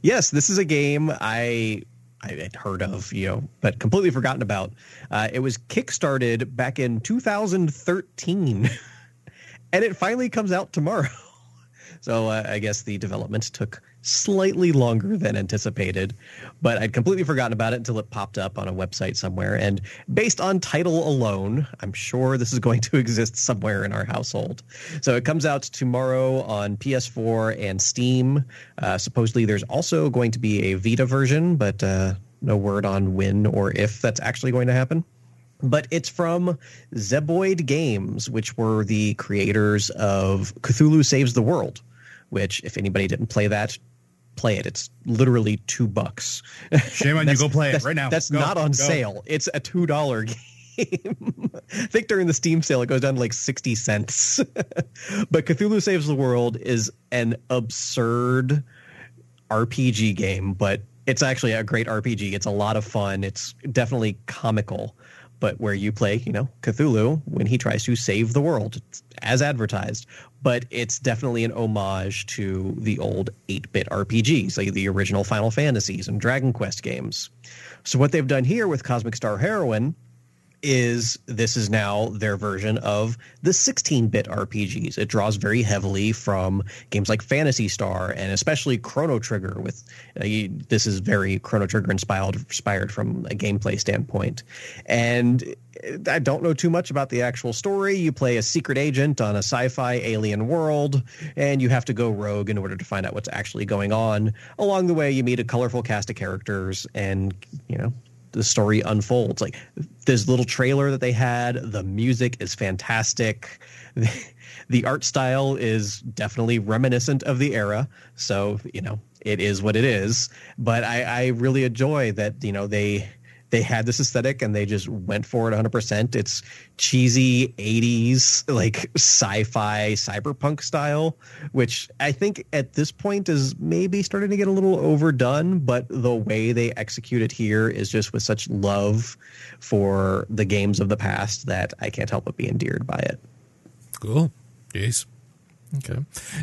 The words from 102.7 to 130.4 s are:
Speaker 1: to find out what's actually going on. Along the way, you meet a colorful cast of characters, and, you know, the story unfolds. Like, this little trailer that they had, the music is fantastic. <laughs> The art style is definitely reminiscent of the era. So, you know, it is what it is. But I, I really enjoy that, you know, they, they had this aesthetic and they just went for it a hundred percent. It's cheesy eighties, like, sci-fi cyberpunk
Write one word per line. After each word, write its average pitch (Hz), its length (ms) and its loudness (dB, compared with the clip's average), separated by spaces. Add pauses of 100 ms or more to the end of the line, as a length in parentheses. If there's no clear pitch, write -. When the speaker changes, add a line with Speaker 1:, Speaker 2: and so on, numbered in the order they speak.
Speaker 1:
to - 80 -8
find 98 220 -4
out - 80 -6
what's - 180 -8
actually 107 320 -6
going 101 260 0
on. 107 440 2 (240)
Along 196 300 2
the 170 60 2
way, 147 160 2
you 131 140 2
meet 123 160 0
a 113 40 0
colorful 120 380 -2
cast 110 280 -2
of 107 60 -6
characters, 95 800 -6
and, 95 400 -2 (340)
you - 100 -4
know, 120 160 -2 (380)
the 110 120 -2
story 107 380 4
unfolds. 107 580 0
Like, 95 160 -4 (480)
this 120 240 4
little 127 160 6
trailer 135 460 2
that 131 100 -2
they 127 120 0
had, 120 420 0 (180)
the 101 100 -4
music 120 580 0
is 90 140 -6
fantastic. 110 1040 -2 (380)
<laughs> 113 100 2 (640)
The 120 160 2
art 139 180 0
style 135 540 0
is 110 440 -2
definitely 113 600 -2
reminiscent 123 640 0
of 131 160 0
the 139 160 0
era. 107 320 0 (260)
So, 104 460 -2 (120)
you - 80 -8
know, 107 200 -6 (200)
it 104 200 -2
is 98 220 0
what 104 120 2
it 113 100 4
is. 107 440 0 (300)
But 117 260 0
I, 120 180 -2
I 120 260 -2
really 131 360 2
enjoy 127 480 0
that, 107 320 -4
you 104 80 -2
know, 101 160 -4
they, 104 400 0 (420)
they 113 120 4
had 113 220 0
this 120 140 0
aesthetic 127 440 0
and 107 120 0
they 104 120 0
just 98 220 -2
went 107 380 -4
for 113 220 0
it 110 60 2
a - 20 2
hundred 110 160 2
percent. 113 420 0
It's - 280 -2 (340)
cheesy 127 840 4
eighties, 117 880 4
like, 113 480 2
sci-fi 107 1000 2
cyberpunk 143 680 -4